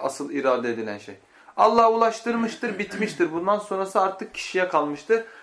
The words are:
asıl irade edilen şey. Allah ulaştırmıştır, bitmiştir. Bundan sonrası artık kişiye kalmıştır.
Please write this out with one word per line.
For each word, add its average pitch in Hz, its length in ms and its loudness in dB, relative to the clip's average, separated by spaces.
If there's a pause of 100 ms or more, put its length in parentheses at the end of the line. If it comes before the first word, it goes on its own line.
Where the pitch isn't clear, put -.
asıl 139 300 -6
irade 127 380 0
edilen 107 280 -6
şey. - 180 -16 (420)
Allah 226 340 6
ulaştırmıştır, 233 880 -2
bitmiştir. 190 540 -2
Bundan 190 260 0
sonrası 190 420 -2
artık - 320 -4
kişiye - 340 -2
kalmıştır. 160 560 0 (200)